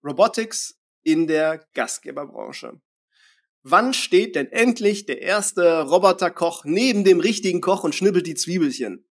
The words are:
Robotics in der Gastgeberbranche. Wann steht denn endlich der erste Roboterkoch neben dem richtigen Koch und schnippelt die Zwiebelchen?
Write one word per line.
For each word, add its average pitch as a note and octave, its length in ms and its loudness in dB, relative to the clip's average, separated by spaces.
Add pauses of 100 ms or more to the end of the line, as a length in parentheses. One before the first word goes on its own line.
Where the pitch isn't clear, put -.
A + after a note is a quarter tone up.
Robotics A3 720 -2 (240)
in D#3+ 240 2
der D#3 460 0
Gastgeberbranche. - 1080 -10 (800)
Wann A#3 320 2
steht G3 420 0
denn C#3 160 -4
endlich A3 540 0
der - 160 -8
erste F3 600 0
Roboterkoch F3 840 0
neben G3+ 380 0
dem F3+ 180 6
richtigen F#3 420 -2
Koch F#3+ 200 0
und D3+ 120 -4
schnippelt F#3 320 0
die D#3+ 80 -8
Zwiebelchen? C3 760 -4 (100)